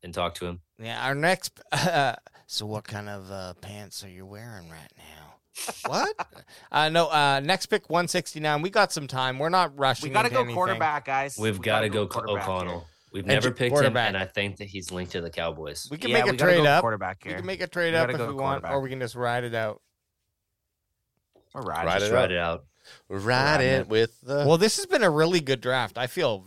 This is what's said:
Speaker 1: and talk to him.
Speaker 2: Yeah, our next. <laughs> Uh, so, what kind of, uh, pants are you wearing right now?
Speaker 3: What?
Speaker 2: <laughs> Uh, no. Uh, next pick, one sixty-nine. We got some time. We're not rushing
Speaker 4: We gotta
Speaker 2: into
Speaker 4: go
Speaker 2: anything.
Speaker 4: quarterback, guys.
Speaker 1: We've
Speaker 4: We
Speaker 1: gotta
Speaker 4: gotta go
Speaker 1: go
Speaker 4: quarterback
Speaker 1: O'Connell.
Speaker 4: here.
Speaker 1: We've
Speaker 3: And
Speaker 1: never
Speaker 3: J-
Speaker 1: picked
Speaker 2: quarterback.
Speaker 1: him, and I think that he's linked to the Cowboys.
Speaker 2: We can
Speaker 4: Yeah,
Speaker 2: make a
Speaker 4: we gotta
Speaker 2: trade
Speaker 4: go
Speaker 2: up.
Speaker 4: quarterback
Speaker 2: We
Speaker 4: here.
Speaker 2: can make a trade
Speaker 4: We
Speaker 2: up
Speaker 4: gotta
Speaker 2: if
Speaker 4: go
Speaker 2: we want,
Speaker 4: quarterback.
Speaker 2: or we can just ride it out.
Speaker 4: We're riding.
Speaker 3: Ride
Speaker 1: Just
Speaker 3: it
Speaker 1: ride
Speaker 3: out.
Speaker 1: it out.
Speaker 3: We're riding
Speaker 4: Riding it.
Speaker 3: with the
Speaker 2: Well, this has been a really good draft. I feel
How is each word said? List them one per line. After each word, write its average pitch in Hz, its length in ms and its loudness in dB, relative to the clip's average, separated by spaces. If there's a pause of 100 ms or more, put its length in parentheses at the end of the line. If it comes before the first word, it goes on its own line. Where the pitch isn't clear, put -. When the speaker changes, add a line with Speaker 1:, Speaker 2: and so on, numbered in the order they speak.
Speaker 1:
and 90 100 -14
talk 87 240 -4
to 90 100 -8
him. 87 140 -10 (200)
Speaker 2:
Yeah, 117 240 -8
our 135 100 -2
next. 165 520 0
<laughs> - 60 -20
Uh, 143 440 2 (300)
so, - 200 -6
what 107 180 -8
kind 104 240 -10
of, 98 220 -12
uh, 92 300 -10
pants 104 440 -14
are 98 40 -18
you 92 180 -18
wearing 104 420 -16
right 80 300 -20
now? 78 360 -20 (520)
Speaker 3:
What? 320 300 -2
Speaker 2:
<laughs> - 280 -12 (280)
Uh, 151 160 4
no. 165 180 4
Uh, 143 340 4
next 170 260 0
pick, - 220 -2
one 170 200 2
sixty-nine. 151 540 0
We 180 80 -2
got 202 220 4
some 147 140 -6
time. 131 320 -2
We're 151 100 0
not 170 300 2
rushing 135 320 2
Speaker 4:
We - 20 -6
gotta 135 140 4
Speaker 2:
into 120 80 -2
Speaker 4:
go - 60 4
Speaker 2:
anything. 120 160 -2
Speaker 4:
quarterback, 170 480 0
guys. 135 340 -2
Speaker 1:
We've 107 200 0
Speaker 4:
We 90 60 -8
Speaker 1:
gotta 107 240 2
Speaker 4:
gotta 101 120 -2
go 101 60 0
Speaker 1:
go 113 140 -6
Speaker 4:
quarterback 101 280 -2
Speaker 1:
O'Connell. 90 320 -4
Speaker 4:
here. 82 80 -18 (240)
Speaker 1:
We've 98 120 -8
Speaker 3:
And 92 40 -4
Speaker 1:
never 123 220 2
Speaker 3:
J- 120 40 -4
Speaker 1:
picked 123 200 0
Speaker 2:
quarterback. 123 360 2
Speaker 1:
him, 98 60 -2
and 95 80 -2
I - 20 -6
think 101 300 -4
that 101 100 -12
he's 92 240 -12
linked 90 220 -6
to 92 80 -4
the 85 100 -8
Cowboys. 78 580 -6
Speaker 2:
We 151 100 -10
can 240 120 -4
Speaker 4:
Yeah, - 60 4
Speaker 2:
make - 100 4
a 196 60 4
Speaker 4:
we 131 40 -4
gotta 160 160 4
Speaker 2:
trade 170 120 6
Speaker 4:
go 147 40 6
Speaker 2:
up. 147 120 6
Speaker 4:
quarterback 98 440 -2
Speaker 2:
We 92 60 -10
Speaker 4:
here. - 80 -6
Speaker 2:
can 180 80 -8
make 185 140 -6
a 175 80 -6
trade 170 240 -2
Speaker 4:
We 165 60 4
Speaker 2:
up 123 100 2
Speaker 4:
gotta 127 60 -2
Speaker 2:
if 151 40 -2
Speaker 4:
go 117 80 -2
Speaker 2:
we 139 80 -6
want, 135 280 -2
Speaker 4:
quarterback. 90 100 -6
Speaker 2:
or 139 80 0
we 135 100 -4
can 131 80 -8
just 117 160 -6
ride 120 300 -2
it 117 100 -6
out. 110 260 -4 (1700)
Speaker 4:
We're 131 80 -10
riding. 85 240 -4
Speaker 3:
Ride 90 140 2
Speaker 1:
Just 104 100 2
Speaker 3:
it 113 40 4
Speaker 1:
ride 127 100 6
Speaker 3:
out. 90 80 0
Speaker 1:
it 87 60 0
out. 85 260 -2 (440)
Speaker 3:
We're 98 120 -6
riding 127 480 4
Speaker 4:
Riding 131 140 4
it. 104 60 -10
Speaker 3:
with 110 340 2
the 143 240 0
Speaker 2:
Well, 165 120 8
this 214 200 4
has 403 80 -6
been 302 180 4
a 180 60 6
really 160 300 4
good 131 200 0
draft. 123 360 -2
I 123 120 -2
feel 120 380 0